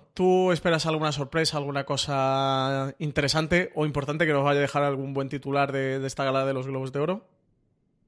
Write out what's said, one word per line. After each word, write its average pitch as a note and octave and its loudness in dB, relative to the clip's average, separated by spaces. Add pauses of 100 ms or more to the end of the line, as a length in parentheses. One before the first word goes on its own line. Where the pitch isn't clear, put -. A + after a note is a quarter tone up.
(140)
¿tú F#3 4
esperas E3 0
alguna D#3 0
sorpresa, D3+ -2
alguna C#3 -4
cosa C3+ 0
interesante D#3 0
o D3+ 0
importante D3 0
que D#3 2
nos C#3 2
vaya C#3+ 4
a C#3+ 4
dejar C#3+ 0
algún C#3 -2
buen C#3 -2
titular C#3 -2
de, C3+ -2
de C3+ -4
esta C3+ -4
gala C3+ 2
de C3+ 0
los C3 -4
Globos C3 -6
de C#3 -2
Oro? F3+ -2 (840)